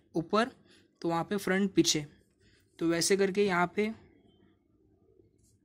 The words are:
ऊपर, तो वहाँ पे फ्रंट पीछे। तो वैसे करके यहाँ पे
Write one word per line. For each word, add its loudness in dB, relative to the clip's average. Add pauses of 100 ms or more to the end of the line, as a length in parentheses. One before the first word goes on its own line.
(140)
ऊपर, -2 (520)
तो -4
वहाँ -2
पे -4
फ्रंट 0
पीछे। 2 (720)
तो 0
वैसे 2
करके 2
यहाँ 0
पे 0 (1700)